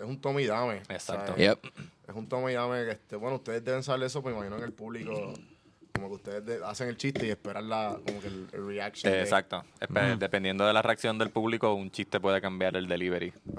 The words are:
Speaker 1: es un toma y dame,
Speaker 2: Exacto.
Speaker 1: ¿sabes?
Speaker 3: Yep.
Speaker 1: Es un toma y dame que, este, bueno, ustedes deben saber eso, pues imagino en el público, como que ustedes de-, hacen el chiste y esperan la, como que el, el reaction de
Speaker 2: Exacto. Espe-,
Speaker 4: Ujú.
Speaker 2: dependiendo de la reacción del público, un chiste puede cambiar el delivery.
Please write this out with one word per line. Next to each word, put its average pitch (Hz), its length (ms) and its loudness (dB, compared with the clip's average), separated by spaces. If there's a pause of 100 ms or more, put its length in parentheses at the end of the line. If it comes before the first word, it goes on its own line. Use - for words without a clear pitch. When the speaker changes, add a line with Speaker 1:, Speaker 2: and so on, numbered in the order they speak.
Speaker 1:
es 104 60 -8
un 139 140 -8
toma 139 200 2
y 135 40 2
dame, 113 320 2 (100)
Speaker 2:
Exacto. 98 460 -4
Speaker 1:
¿sabes? 92 160 6
Speaker 3:
Yep. 110 160 0 (420)
Speaker 1:
Es 98 80 -14
un 113 140 -8
toma 127 200 0
y 127 60 0
dame 123 300 0
que, 113 60 -2
este, 107 260 -10
bueno, 120 180 -4
ustedes 117 300 -4
deben 131 180 -2
saber 131 240 0
eso, 135 160 -4
pues 127 100 -4
imagino 104 220 -6
en 117 80 -6
el 117 80 -6
público, 107 600 -8 (600)
como 98 140 -4
que 101 80 -8
ustedes 104 300 -8
de-, 113 200 -4
hacen 107 220 -6
el 120 80 -6
chiste 135 320 -2
y - 40 0
esperan 101 360 -6
la, 110 300 -2 (100)
como 104 140 -6
que 101 60 -10
el, 95 260 -8
el 98 140 -8
reaction 101 440 0
de 95 120 6
Speaker 2:
Exacto. 98 420 2 (160)
Espe-, 101 300 4
Speaker 4:
Ujú. 113 60 0
Speaker 2:
dependiendo 98 480 2
de 107 60 8
la 110 100 8
reacción 110 360 2
del 110 140 2
público, 113 420 4
un 98 180 -2
chiste 101 300 0
puede 98 180 4
cambiar 92 380 0
el 92 100 -2
delivery. 90 460 0 (260)